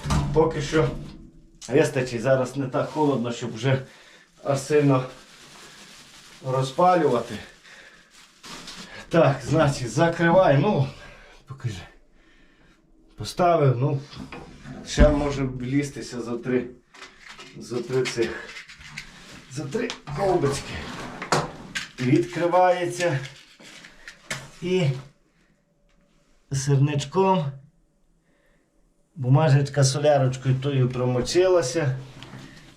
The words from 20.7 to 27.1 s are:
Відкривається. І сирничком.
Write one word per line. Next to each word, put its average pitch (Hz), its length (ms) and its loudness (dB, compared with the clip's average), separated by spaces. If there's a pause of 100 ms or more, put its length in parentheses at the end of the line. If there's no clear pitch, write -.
Відкривається. 175 1160 2 (1400)
І 180 240 0 (1700)
сирничком. 147 920 2 (1700)